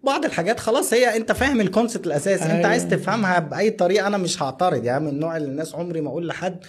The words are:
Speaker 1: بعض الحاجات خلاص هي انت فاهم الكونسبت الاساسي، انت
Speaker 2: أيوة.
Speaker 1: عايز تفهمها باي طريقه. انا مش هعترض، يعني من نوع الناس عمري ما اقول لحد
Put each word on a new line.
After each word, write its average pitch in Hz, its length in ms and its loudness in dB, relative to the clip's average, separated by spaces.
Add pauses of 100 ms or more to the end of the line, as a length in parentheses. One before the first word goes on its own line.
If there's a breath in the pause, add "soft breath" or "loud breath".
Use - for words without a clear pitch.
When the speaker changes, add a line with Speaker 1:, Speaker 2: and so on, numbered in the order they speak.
Speaker 1:
بعض 277 220 0
الحاجات 196 360 -2
خلاص 247 340 0
هي 240 220 4
انت 220 160 -2
فاهم 254 280 2
الكونسبت 214 460 0
الاساسي، 170 380 0
انت 160 80 2
Speaker 2:
أيوة. 170 140 4
Speaker 1:
عايز 208 220 2
تفهمها 185 500 2
باي 160 320 0
طريقه. 196 360 2
انا 202 100 0
مش 175 260 -2
هعترض، 139 420 0
يعني 131 200 0
من 143 160 -4
نوع 165 160 -2
الناس 147 380 -6
عمري 165 260 -6
ما 147 80 -4
اقول 165 180 -6
لحد 175 300 -6 (120 loud breath)